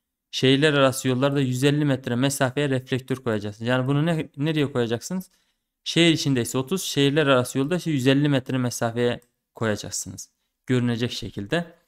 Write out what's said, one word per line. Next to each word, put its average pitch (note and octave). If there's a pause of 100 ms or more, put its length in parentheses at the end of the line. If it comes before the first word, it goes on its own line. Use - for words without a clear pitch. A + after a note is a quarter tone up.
(300)
şehirler C3+
arası C3+
yollarda C#3
yüz B2+
elli D3
metre B2+
mesafeye C#3
reflektör C3
koyacaksınız. A2
Yani B2+
bunu C#3+
ne, D#3+
nereye D3
koyacaksınız? A#2+ (540)
Şehir E3
içindeyse C3
otuz, D#3
şehirler C#3
arası C3
yolda D3
ise D#3+
yüz C3
elli C#3+
metre C3
mesafeye A#2+ (340)
koyacaksınız. G2+ (360)
Görünecek A#2+
şekilde. C3 (140)